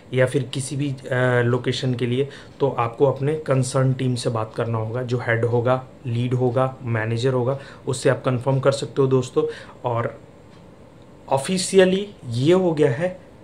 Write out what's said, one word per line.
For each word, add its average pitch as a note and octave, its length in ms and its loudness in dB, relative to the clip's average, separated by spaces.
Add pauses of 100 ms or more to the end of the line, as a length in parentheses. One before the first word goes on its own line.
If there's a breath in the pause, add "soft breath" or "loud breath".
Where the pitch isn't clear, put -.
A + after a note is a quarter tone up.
(140 loud breath)
या B2+ 120 4
फिर C3 160 0
किसी C3+ 340 -6
भी, C#3+ 140 -2
अ, C3 40 -6 (480)
location B2 520 0
के B2 120 -2
लिए, C3 220 0 (320 loud breath)
तो C#3 100 2
आपको B2 360 0
अपने C3+ 280 0
concern C3 580 0
team B2+ 220 -2
से B2 160 -4
बात A2+ 260 -4
करना A2+ 220 -2
होगा, A2+ 240 -4
जो A#2+ 160 -2
head A#2 260 0
होगा, A#2+ 400 2 (220)
lead A#2+ 280 0
होगा, B2+ 480 0
manager A#2 500 0
होगा, B2+ 260 0 (280 loud breath)
उससे C3 240 0
आप B2+ 140 0
confirm C3 360 0
कर C3+ 120 4
सकते C#3 300 -2
हो C3+ 60 4
दोस्तों। C3 360 2 (400 loud breath)
और A#2 360 -4 (1080)
officially F#3 800 2 (180)
ये B2 240 2
हो F3+ 200 4
गया D3 180 4
है, F3 300 -4 (240)